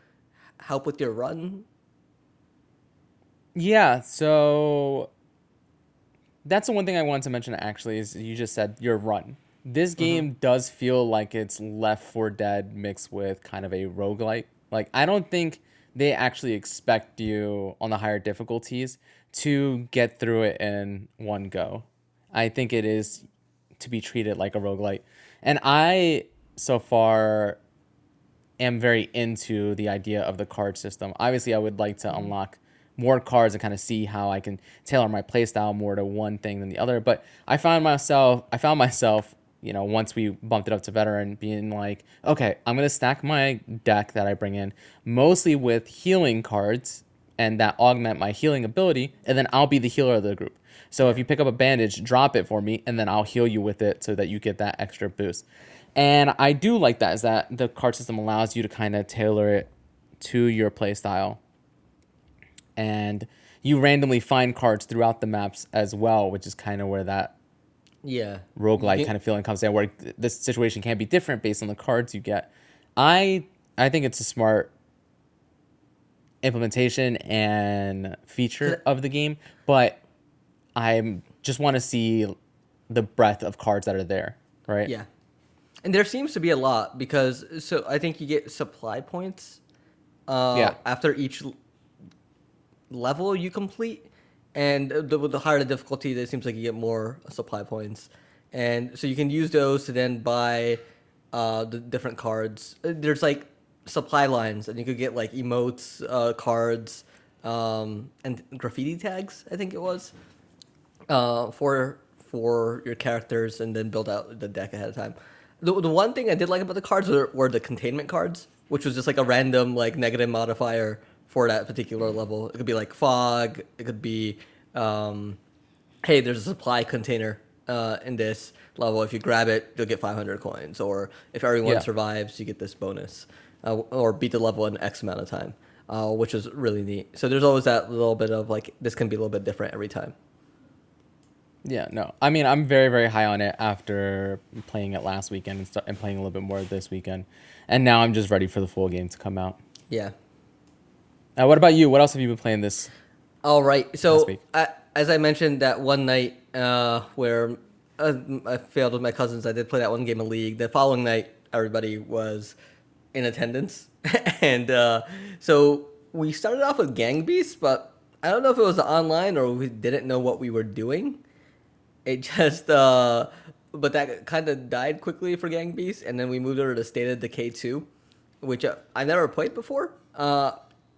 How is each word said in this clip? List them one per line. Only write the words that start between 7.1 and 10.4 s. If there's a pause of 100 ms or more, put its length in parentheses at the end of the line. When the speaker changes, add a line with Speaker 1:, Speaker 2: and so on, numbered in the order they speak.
Speaker 2:
to
mention,
actually,
is
you
just
said
your
run. (300)
This
Speaker 1:
Mm-hmm.
Speaker 2:
game
does